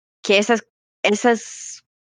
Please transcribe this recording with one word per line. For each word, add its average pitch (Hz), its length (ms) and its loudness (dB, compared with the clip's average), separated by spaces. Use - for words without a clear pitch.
que 196 160 2
esas, 214 260 0
esas - 840 -2